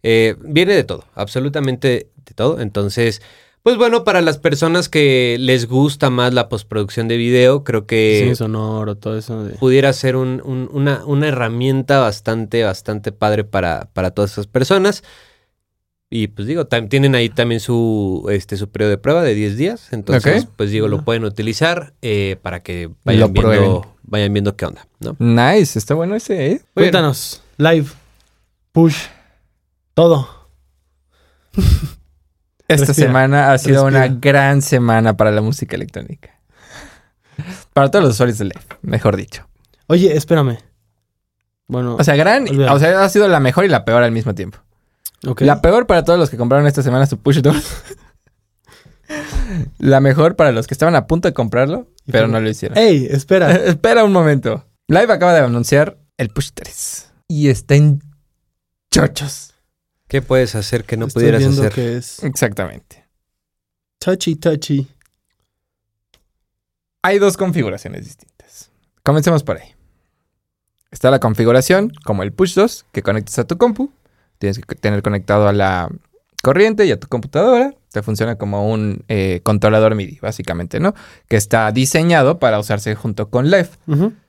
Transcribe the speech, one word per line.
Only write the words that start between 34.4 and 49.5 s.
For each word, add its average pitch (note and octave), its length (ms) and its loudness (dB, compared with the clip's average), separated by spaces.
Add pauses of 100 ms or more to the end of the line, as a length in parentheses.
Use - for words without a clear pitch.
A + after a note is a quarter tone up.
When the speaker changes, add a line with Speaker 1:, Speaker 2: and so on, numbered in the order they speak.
Speaker 3:
semana A2+ 540 2
para G#2+ 140 2
la G#2+ 100 0
música - 340 -4
electrónica. - 640 -14 (1300)
Para C#3 180 2
todos G3 140 2
los B2 100 2
usuarios A#2 240 0
de G#2+ 60 -6
Live, - 160 -10 (220)
mejor G#2+ 340 -2
dicho. - 320 -12 (380)
Speaker 2:
Oye, E3+ 280 2
espérame. D3 440 0 (1080)
Bueno, B2 320 -4
Speaker 3:
O C#3+ 60 2
sea, D3 120 2
gran, G#3 300 4
Speaker 2:
olvídalo. C#3 280 2
Speaker 3:
o C#3 40 4
sea, F3 260 4
ha G3 40 2
sido G3+ 200 4
la E3 120 4
mejor C3+ 240 2
y G3 40 2
la B2 180 0
peor A#2 160 4
al A#2 100 2
mismo A2+ 220 -4
tiempo. F#2 240 -10 (680)
Speaker 2:
Ok. B2+ 140 -4
Speaker 3:
La C#3+ 220 2
peor G#3+ 240 4
para F3+ 180 2
todos E3+ 140 4
los D#3+ 120 2
que - 60 -12
compraron C3 300 2
esta C#3+ 160 0
semana C3+ 240 2
su C3 120 -4
Push C#3+ 220 2
dos. D3 160 2
<laughs> - 280 -8 (1900)